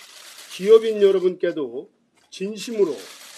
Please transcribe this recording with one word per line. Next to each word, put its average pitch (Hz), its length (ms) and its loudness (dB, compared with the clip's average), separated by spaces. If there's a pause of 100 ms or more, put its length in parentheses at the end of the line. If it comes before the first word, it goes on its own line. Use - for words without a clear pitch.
(520)
기업인 220 500 4
여러분께도 175 880 0 (400)
진심으로 196 680 -6 (420)